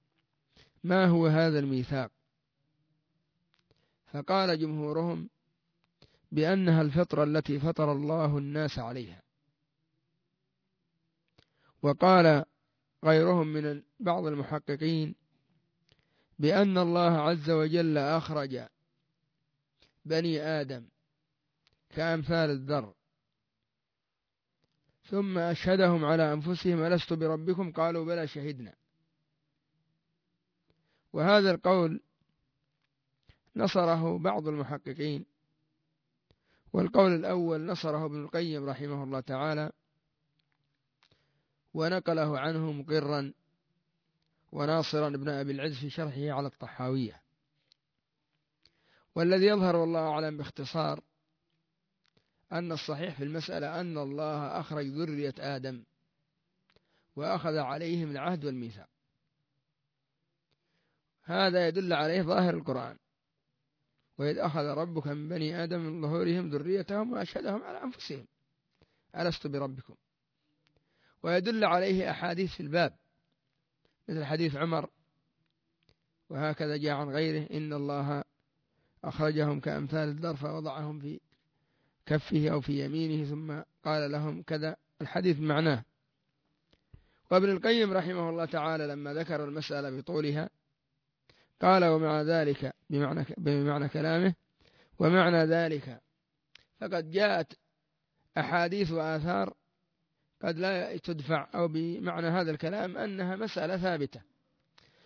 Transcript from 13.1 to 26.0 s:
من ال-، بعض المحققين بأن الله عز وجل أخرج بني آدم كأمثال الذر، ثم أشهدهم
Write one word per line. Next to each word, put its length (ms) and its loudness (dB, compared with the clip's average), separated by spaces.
من 180 -2
ال-، 180 -6
بعض 260 0
المحققين 920 -2
بأن 380 4
الله 440 4
عز 280 0
وجل 480 4
أخرج 680 -2
بني 340 0
آدم 440 -4
كأمثال 600 0
الذر، 440 -4
ثم 340 -2
أشهدهم 680 4